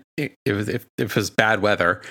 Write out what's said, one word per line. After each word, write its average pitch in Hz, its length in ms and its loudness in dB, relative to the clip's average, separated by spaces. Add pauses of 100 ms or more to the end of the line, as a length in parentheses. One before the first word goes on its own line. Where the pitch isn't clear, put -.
(160)
it, 151 180 -6 (120)
it 120 80 0
was, 104 160 -4
if, 92 160 -6 (120)
if 113 140 -2
it - 40 -2
was 101 160 0
bad 110 300 2
weather 92 500 2